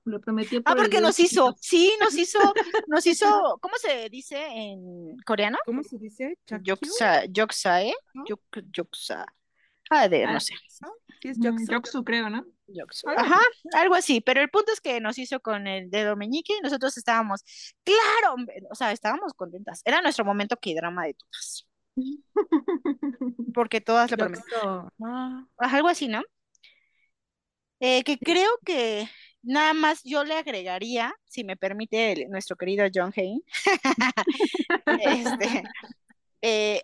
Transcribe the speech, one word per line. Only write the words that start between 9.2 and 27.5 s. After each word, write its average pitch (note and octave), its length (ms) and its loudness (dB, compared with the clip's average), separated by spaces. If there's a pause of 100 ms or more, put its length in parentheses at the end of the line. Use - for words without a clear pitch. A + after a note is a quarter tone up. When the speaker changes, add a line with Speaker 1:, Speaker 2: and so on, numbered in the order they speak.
Speaker 2:
Ah, D4 180 6
de, B2+ 200 4
no G#2+ 40 0
Speaker 1:
Ah, B2 80 -2
Speaker 2:
sé. - 140 -6 (680)
Speaker 3:
¿Sí B3+ 80 -14
es C4 80 -10
Speaker 1:
mm, A3+ 40 -2
Speaker 3:
yoksa? A3+ 280 -2
Speaker 1:
yoksu, A#3+ 360 -4
creo, A3+ 260 -2
¿no? A#3+ 140 -8 (240)
Speaker 2:
Yoksu. - 400 -12
Speaker 1:
Algo D4 60 -2
Speaker 2:
Ajá, - 120 2
Speaker 1:
así. G#4+ 460 0
Speaker 2:
algo E4+ 220 4
así, D4 260 2
pero B3+ 200 2
el C#4+ 100 2
punto G#4+ 220 2
es G#4+ 80 -6
que B3 200 -4
nos A3 180 -6
hizo C4 220 -6
con G#3 260 -4
el F#3+ 240 -6
dedo G#3 260 0
meñique B3+ 420 -4
y F#4+ 40 -10
nosotros C#4 360 -2
estábamos, A3+ 440 0 (420)
claro, G#4+ 500 4
hombre, A#3+ 360 -10
o - 40 -16
sea, A3+ 180 -2
estábamos C#4+ 420 -4
contentas. F3+ 500 -12
Era C#4+ 180 2
nuestro D4 220 0
momento G3+ 320 -2
K-drama E3+ 500 -4
de C#3+ 80 -6
todas. - 520 -16 (300)
Speaker 1:
<laughs> C#4 1600 -4
Speaker 2:
Porque A#3 280 -2
todas A#3+ 320 2
lo A#3 60 -2
prometían. F3+ 260 -4
Speaker 3:
Yokso. G3 480 -6 (120)
Ah. B3+ 400 -10 (140)
Speaker 2:
Ajá, B3+ 180 0
algo D#4 120 4
así, E4+ 200 0
¿no? A3 140 -4 (1600)